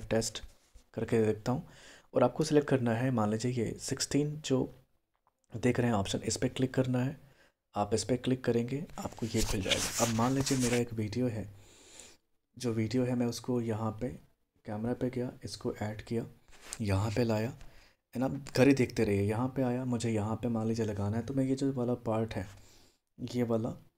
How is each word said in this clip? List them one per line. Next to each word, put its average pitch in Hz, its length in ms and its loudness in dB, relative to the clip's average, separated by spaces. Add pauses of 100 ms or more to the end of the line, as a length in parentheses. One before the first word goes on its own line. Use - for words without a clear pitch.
टेस्ट - 340 -2 (520)
करके 113 300 2
देखता 107 280 0
हूँ, 151 160 -2 (460)
और 123 100 4
आपको 123 200 4
सिलेक्ट 147 240 4
करना 120 260 2
है, 127 180 0
मान 107 200 2
लीजिए 110 220 0
ये 117 180 -2 (100)
सिक्सटीन 147 600 -2
जो 131 220 2 (880)
देख 123 260 2
रहे 120 100 4
हैं 113 60 2
ऑप्शन, 98 240 0
इस - 180 -4
पर 131 120 0
क्लिक 127 240 -2
करना 127 300 2
है। 151 140 -2 (580)
आप 104 180 0
इस 104 100 2
पर 127 140 0
क्लिक 131 260 0
करेंगे, 123 400 0 (160)
आपको 196 280 -6
ये 113 140 0
खुल 107 200 0
जाएगा। - 440 0
अब 117 100 2
मान 120 180 4
लीजिए 135 260 2
मेरा 120 180 4
एक 117 180 0
वीडियो 113 320 0
है, 104 200 -4 (1080)
जो 123 140 -2
वीडियो 113 320 2
है 123 120 0
मैं 120 100 2
उसको 120 360 -2
यहाँ 113 320 -2
पे 123 140 -4 (580)
कैमरा 110 280 -4
पे 127 160 -2
गया, 123 220 -4 (120)
इसको - 320 -6
ऐड 107 260 -6
किया, 117 240 -4 (560)
यहाँ 101 300 2
पे 120 120 2
लाया, 113 260 2
है - 720 -14
ना। 131 60 0
आप 139 320 -6
घर 131 100 8
ही 139 60 8
देखते 123 300 0
रहिए, 101 180 2
यहाँ 107 340 2
पे 135 60 0
आया, 127 240 0
मुझे 117 260 0
यहाँ 107 240 0
पे 120 140 -4
मान 113 180 0
लीजिए 113 180 0
लगाना 104 320 0
है, 117 80 -2
तो 139 80 -6
मैं 135 120 2
ये 131 100 2
जो 135 180 0
वाला 123 200 0 (100)
पार्ट 113 300 0
है, 104 120 -6 (720)
ये 123 260 -2
वाला, 113 300 0 (240)